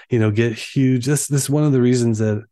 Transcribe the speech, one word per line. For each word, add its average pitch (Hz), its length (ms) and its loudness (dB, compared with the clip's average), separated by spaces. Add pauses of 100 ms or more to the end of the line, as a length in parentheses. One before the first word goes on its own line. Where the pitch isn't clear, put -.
(100)
you 120 80 2
know, 107 120 2
get 117 220 0
huge. 131 540 -2
This, 143 200 -2
this 139 160 -2
is - 80 -4
one 151 140 2
of 147 80 2
the 131 80 2
reasons 120 380 2
that 107 340 -2